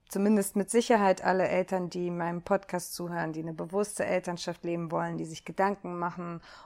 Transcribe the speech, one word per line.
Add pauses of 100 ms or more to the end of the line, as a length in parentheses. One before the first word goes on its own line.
zumindest
mit
Sicherheit
alle
Eltern,
die
meinem
Podcast
zuhören,
die
eine
bewusste
Elternschaft
leben
wollen,
die
sich
Gedanken
machen (240)